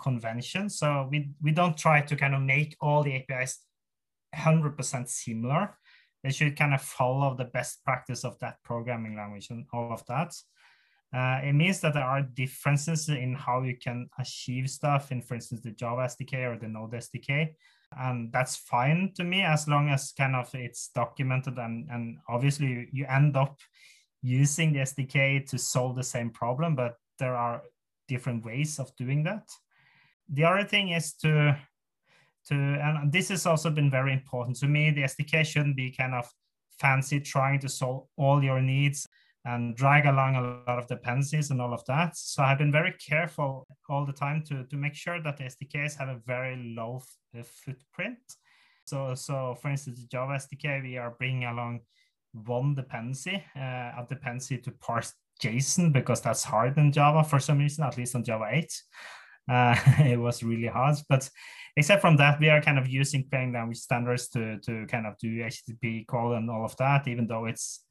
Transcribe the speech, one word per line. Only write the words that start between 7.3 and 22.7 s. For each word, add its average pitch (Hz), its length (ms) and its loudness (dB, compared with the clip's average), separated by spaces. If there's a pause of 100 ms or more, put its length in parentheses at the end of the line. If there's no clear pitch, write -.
the 127 80 -4
best - 400 -8
practice 127 400 -4
of - 140 -10
that 113 260 -10
programming 117 520 -6
language 104 340 -12
and 117 220 -12
all 120 200 -4
of 113 140 -10
that. 156 280 -4 (800)
Uh, 131 300 0
it 139 80 0
means 180 280 2
that 151 140 2
there 143 100 0
are 139 180 0
differences 143 880 -2
in 127 260 -2
how 127 280 -2
you 127 140 -4
can 123 320 -8 (100)
achieve 127 500 -6
stuff 139 440 0
in, 120 100 -4
for - 140 -8
instance, 117 260 -10
the 113 80 -10
Java 120 320 -4
S 123 140 -4
D 120 80 -8
K 127 200 -6
or 120 140 -4
the 110 100 -10
Node 110 260 -10
S 113 160 -10
D 117 80 -8
K. 156 360 -2 (420)
And 123 360 -4
that's 131 240 0
fine 156 580 0
to 180 80 -6
me 180 200 0
as 151 260 0
long 147 200 4
as 139 240 -2
kind 135 220 0
of 120 200 -4
it's 123 340 -10
documented 131 720 -4
and, 117 320 -8
and 117 280 -8 (100)
obviously 139 380 0
you, 120 260 -4